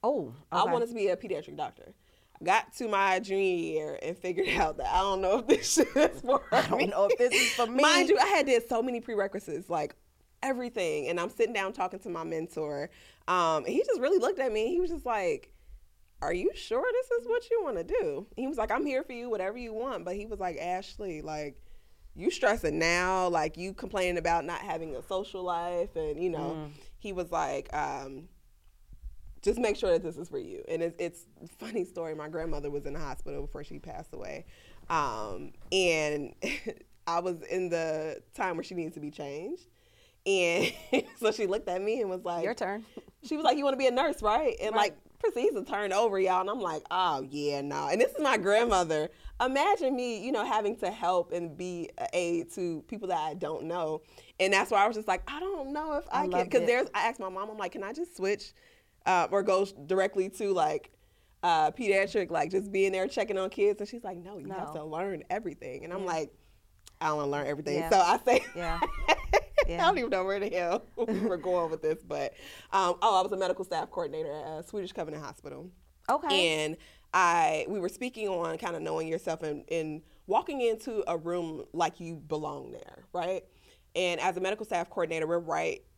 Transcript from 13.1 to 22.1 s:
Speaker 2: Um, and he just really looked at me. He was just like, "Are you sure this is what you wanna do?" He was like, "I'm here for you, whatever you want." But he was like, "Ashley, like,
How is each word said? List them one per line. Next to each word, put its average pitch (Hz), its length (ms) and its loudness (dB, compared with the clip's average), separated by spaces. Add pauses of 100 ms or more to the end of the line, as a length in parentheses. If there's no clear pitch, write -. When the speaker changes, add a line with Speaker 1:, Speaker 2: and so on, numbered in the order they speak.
Speaker 2:
Um, 165 360 2
and - 40 -4
he 269 160 2
just 415 160 0
really 302 160 4
looked 339 220 2
at 523 120 0
me. 320 200 0
He 349 100 0
was 359 80 0
just 320 160 -6
like, 190 480 -2 (720)
"Are 151 100 -2
you 196 220 2
sure 285 280 -2 (100)
this 480 280 0
is 480 80 -12
what 466 220 0
you 453 120 2
wanna 214 220 -2
do?" 180 420 -2 (100)
He 262 120 -2
was 294 80 -4
like, 220 140 0
"I'm 247 160 0
here 277 160 0
for 269 100 -10
you, 240 160 -8
whatever 208 300 -2
you 233 160 -8
want." 220 320 -4
But 180 100 -4
he 208 80 -6
was 214 160 -8
like, 180 160 -4
"Ashley, 180 640 -6
like, 151 400 -8 (560)